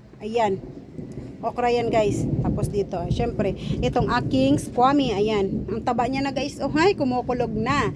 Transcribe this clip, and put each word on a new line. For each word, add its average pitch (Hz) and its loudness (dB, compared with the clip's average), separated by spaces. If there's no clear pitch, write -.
Ayan. 214 0
Okra 240 0
yan, 233 2
guys. 202 2
Tapos 196 0
dito, 196 -2
syempre, 220 0
itong 247 2
aking 262 2
squammy. 262 2
Ayan. 202 0
Ang 208 -6
taba 240 0
niya 269 -2
na, 277 -2
guys. 277 -4
Oh, 254 -4
hay, 339 4
kumukulog 247 0
na. 226 0